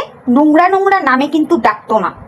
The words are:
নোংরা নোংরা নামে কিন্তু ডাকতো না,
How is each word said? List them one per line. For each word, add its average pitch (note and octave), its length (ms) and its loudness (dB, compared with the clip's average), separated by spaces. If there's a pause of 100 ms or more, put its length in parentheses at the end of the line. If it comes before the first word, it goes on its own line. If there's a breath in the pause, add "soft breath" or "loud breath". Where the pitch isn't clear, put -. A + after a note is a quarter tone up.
(300)
নোংরা D4+ 400 2
নোংরা F#4+ 300 0
নামে C4+ 280 0
কিন্তু D#4 300 -2
ডাকতো A3 420 -2
না, F#3 140 -4 (140)